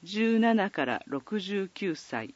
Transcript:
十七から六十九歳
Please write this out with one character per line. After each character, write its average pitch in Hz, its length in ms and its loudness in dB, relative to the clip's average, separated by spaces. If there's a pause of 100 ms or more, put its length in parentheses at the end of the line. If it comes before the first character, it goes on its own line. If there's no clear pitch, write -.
十 220 360 2
七 220 320 4
か 147 140 0
ら 123 220 -2
六 143 340 -4
十 190 320 -4
九 185 220 -4
歳 - 420 -8